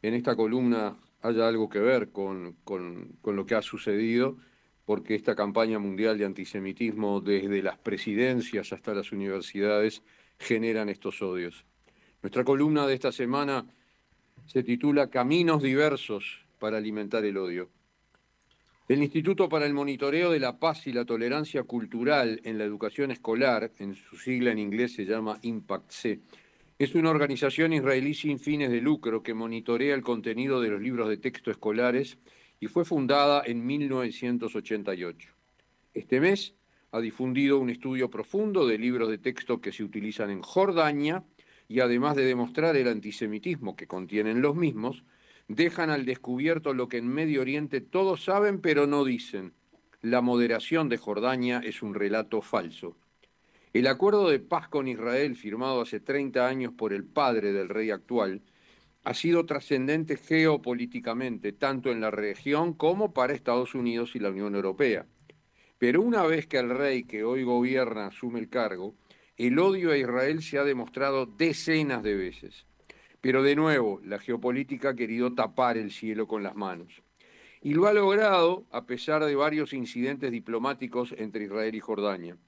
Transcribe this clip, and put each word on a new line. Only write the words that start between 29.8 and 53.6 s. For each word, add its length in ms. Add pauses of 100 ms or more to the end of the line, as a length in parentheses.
el 60
contenido 640
de 80
los 100
libros 300
de 80
texto 320
escolares 680 (420)
y 100
fue 180
fundada 580
en 220
mil 200
novecientos 680
ochenta 380
y 100
ocho. 240 (640)
Este 280
mes 340 (380)
ha 80
difundido 580
un 100
estudio 400
profundo 580
de 120
libros 320
de 80
texto 420
que 120
se 120
utilizan 460
en 100
Jordania 840 (460)
y, 120
además 360
de 80
demostrar 520
el 120
antisemitismo 880
que 100
contienen 540
los 160
mismos, 480 (440)
dejan 420
al 160
descubierto 680
lo 160
que 80
en 120
Medio 340
Oriente 400
todos 420
saben 340
pero 280
no 180
dicen. 480 (480)
La 220
moderación 640
de 80
Jordania 640
es 200
un 100
relato 480
falso. 560 (760)